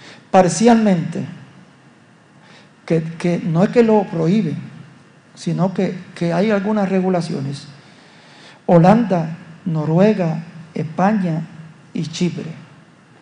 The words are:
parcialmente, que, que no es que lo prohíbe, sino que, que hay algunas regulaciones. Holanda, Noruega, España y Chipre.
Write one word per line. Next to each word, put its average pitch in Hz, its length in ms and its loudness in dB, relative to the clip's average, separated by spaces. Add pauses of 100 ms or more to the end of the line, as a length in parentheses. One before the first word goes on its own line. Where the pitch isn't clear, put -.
(300)
parcialmente, 196 960 2 (1600)
que, 160 180 -2
que - 400 -4
no 170 220 0
es 214 60 0
que 240 120 4
lo 214 200 4
prohíbe, 170 520 -2 (800)
sino 175 380 -2
que, 185 240 -4 (180)
que 170 200 -4
hay 202 160 0
algunas 202 400 0
regulaciones. 165 760 -2 (1040)
Holanda, 185 680 4 (260)
Noruega, 165 800 0 (300)
España 175 720 -2 (480)
y 180 120 -4
Chipre. - 460 -6 (680)